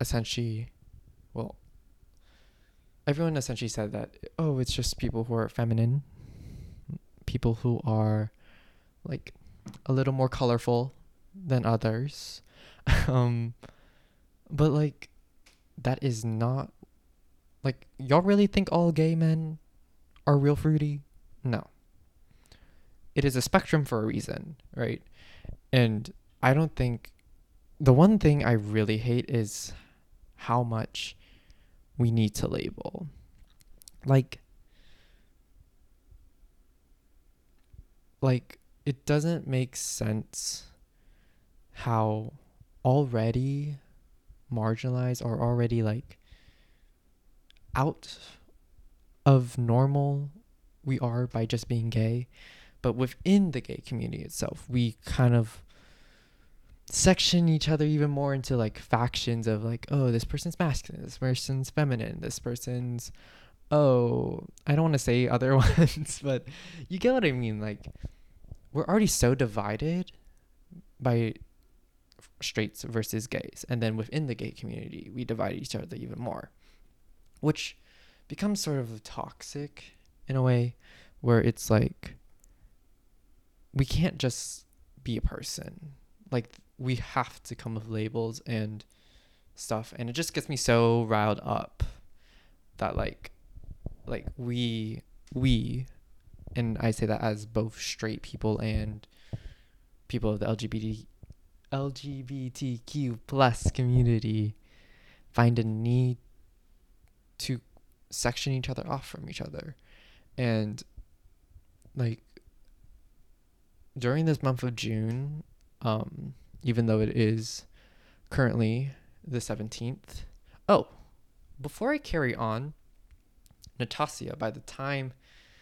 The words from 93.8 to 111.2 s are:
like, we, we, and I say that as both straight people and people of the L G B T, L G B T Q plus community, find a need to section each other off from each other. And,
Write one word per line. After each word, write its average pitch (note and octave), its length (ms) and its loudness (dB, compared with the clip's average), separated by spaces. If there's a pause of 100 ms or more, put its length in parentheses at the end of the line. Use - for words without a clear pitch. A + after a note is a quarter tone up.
like, A#2+ 220 -8 (100)
we, A#2 640 -4 (320)
we, B2 540 0 (680)
and A#2 240 -2
I A2+ 120 2
say A2 160 0
that G#2+ 140 0
as G#2+ 260 -2
both A2 320 -4
straight - 420 -8
people - 380 -2
and G#2+ 480 -4 (1000)
people A2+ 220 -2
of G#2+ 100 -2
the G#2 80 -2
L A2 80 0
G A2 120 -6
B A2 120 -4
T, A2 280 -8 (600)
L C#3 200 -4
G C3+ 320 -12
B B2+ 280 -8
T B2 360 -6
Q B2+ 420 -4
plus C3 440 4
community, A2+ 840 2 (760)
find A#2+ 300 4
a A2+ 40 2
need A#2+ 540 0 (1200)
to B2+ 200 -6 (500)
section - 440 -2
each C3 160 -4
other - 180 -8
off C3+ 180 -6
from - 240 -14
each - 120 -10
other. - 340 -12 (640)
And, A2 440 0 (1160)